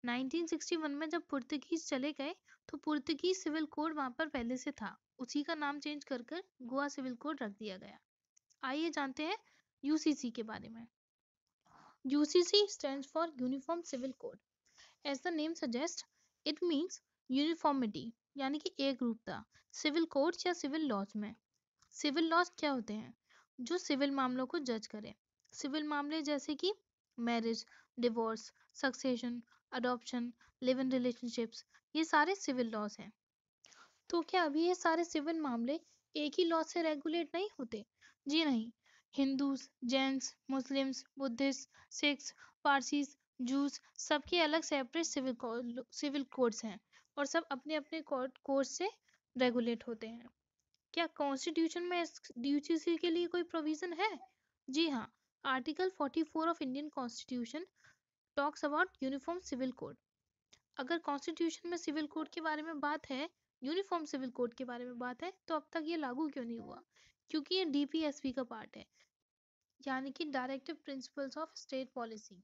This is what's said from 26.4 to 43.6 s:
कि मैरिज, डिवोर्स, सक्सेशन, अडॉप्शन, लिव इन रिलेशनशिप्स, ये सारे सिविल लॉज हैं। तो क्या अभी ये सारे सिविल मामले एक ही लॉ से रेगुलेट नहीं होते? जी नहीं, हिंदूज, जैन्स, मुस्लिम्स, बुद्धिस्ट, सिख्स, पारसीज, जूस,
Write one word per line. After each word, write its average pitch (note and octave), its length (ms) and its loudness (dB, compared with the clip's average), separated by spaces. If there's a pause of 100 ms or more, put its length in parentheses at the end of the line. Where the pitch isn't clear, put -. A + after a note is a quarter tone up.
कि F4+ 200 0 (440)
मैरिज, A#3 480 0 (320)
डिवोर्स, A3+ 540 0 (220)
सक्सेशन, B3 680 0 (300)
अडॉप्शन, A#3+ 600 -2 (300)
लिव B3+ 180 4
इन C4 120 2
रिलेशनशिप्स, A#3+ 720 0 (320)
ये D#4+ 80 4
सारे D#4+ 300 6
सिविल B3+ 360 0
लॉज G#3+ 300 -4
हैं। G3+ 120 -14 (960)
तो E4+ 100 4
क्या F4+ 240 2
अभी D#4 220 4
ये F4+ 80 6
सारे E4+ 300 2
सिविल E4 360 0
मामले C4 400 0 (360)
एक D4 220 0
ही F4+ 60 6
लॉ E4 180 4
से E4 200 0
रेगुलेट D#4 520 0
नहीं F#4+ 140 0 (100)
होते? A3+ 280 -6 (420)
जी D#4 160 6
नहीं, A#3+ 280 2 (440)
हिंदूज, C4+ 540 2 (140)
जैन्स, C4+ 520 2 (140)
मुस्लिम्स, C4+ 540 0 (140)
बुद्धिस्ट, C4+ 520 0 (200)
सिख्स, - 440 0 (300)
पारसीज, C#4 520 2 (240)
जूस, C4+ 400 0 (180)